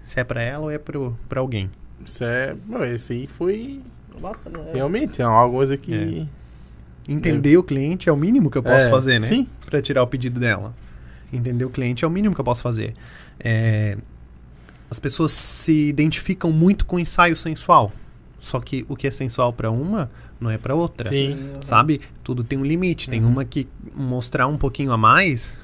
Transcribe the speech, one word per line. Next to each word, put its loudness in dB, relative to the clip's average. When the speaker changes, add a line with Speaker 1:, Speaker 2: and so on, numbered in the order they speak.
Speaker 1:
se -6
é -2
pra -6
ela -6
ou -6
é -6
pro, -8
pra -4
alguém. -4
Speaker 2:
Isso -10
é, -4
não, -4
esse -6
aí -8
foi -6
Speaker 3:
Nossa, -12
não -12
é? -10
Speaker 2:
realmente, -2
é 2
uma 6
coisa 0
que -4
Speaker 1:
É. -4
Entender 4
Speaker 2:
É. 8
Speaker 1:
o 6
cliente -2
é 6
o 4
mínimo 4
que -4
eu 0
posso 6
Speaker 2:
É, 4
Speaker 1:
fazer, 4
né? 0
Speaker 2:
sim. 2
Speaker 1:
Pra 0
tirar 2
o 4
pedido -4
dela. -2
Entender -2
o -4
cliente -2
é 2
o 0
mínimo 0
que -4
eu -2
posso 0
fazer. -4
É, 0
as -10
pessoas 0
se 4
identificam 0
muito 4
com -2
ensaio 2
sensual. 2
Só -6
que -6
o -8
que -6
é 0
sensual -2
pra -4
uma, -2
não -2
é -4
pra -4
outra. -2
Speaker 2:
Sim. 0
Speaker 3:
Sim, -10
aham. -14
Speaker 1:
Sabe? 4
Tudo -4
tem -4
um -2
limite. -2
Tem -2
Speaker 2:
Uhum. 6
Speaker 1:
uma 2
que -4
mostrar -2
um -2
pouquinho -2
a 2
mais 4